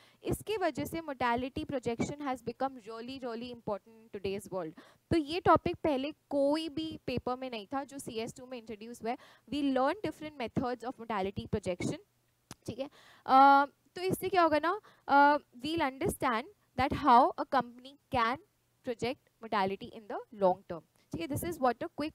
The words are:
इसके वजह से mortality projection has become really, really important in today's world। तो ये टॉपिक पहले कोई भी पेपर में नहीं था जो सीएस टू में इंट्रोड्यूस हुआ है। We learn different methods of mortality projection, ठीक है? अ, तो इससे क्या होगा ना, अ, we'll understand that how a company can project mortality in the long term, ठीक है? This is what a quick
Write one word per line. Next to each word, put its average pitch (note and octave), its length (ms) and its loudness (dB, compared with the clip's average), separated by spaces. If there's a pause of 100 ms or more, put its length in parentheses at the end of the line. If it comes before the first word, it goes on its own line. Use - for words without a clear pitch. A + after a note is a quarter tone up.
(240)
इसके - 340 -4
वजह D#4 280 -2
से E4 140 -6
mortality C4+ 680 -2
projection C4 500 -6
has C#4+ 220 -6
become B3 340 -4
really, A#3+ 520 -12
really A#3+ 300 -8
important A3 360 -8
in A3 260 -20
today's G3 380 -6
world। E3 260 -6 (320)
तो E4+ 60 4
ये D#4 220 -2
टॉपिक F4 360 4
पहले C#4+ 360 -2
कोई D4 580 0
भी D#4 380 -8
पेपर B3 280 -2
में C4 160 -8
नहीं G#3+ 160 -10
था C#4 160 -4
जो C#4 160 -14
सीएस A3+ 340 -8
टू B3+ 120 -18
में B3+ 120 -12
इंट्रोड्यूस A3+ 460 -14
हुआ A3+ 80 -4
है। C4 60 -6 (320)
We C#4 280 0
learn C#4 180 2 (100)
different D4+ 360 -8
methods A#3+ 420 -4
of B3 180 -6
mortality G#3 480 -4
projection, G#3+ 480 -4 (680)
ठीक A#3+ 120 -10
है? C4+ 100 -6 (360)
अ, C#4 400 8 (300)
तो F4+ 60 -10
इससे F#4 280 -2
क्या F4+ 140 4
होगा D4+ 160 4
ना, F4 220 -2 (260)
अ, C#4+ 300 6
we'll C#4+ 540 -4
understand C4+ 540 -2 (340)
that C#4 240 0
how C#4 360 8
a D4 60 -2
company B3 500 -4 (200)
can A#3+ 220 2 (500)
project A#3+ 320 -4 (240)
mortality G3+ 500 -2
in G#3 140 -18
the A3 360 -8
long F#3 280 4
term, E3 100 -10 (300)
ठीक E4 100 -6
है? E4 60 -6
This C4+ 160 -4
is E4 160 -6
what B3 160 2
a E4 120 -8 (140)
quick D4+ 140 -6